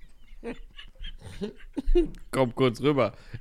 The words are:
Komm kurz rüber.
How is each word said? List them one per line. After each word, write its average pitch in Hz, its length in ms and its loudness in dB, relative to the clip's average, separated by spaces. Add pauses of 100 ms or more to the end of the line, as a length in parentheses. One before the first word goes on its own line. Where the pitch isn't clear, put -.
(2250)
Komm 131 240 2
kurz 123 260 2
rüber. 135 320 2 (280)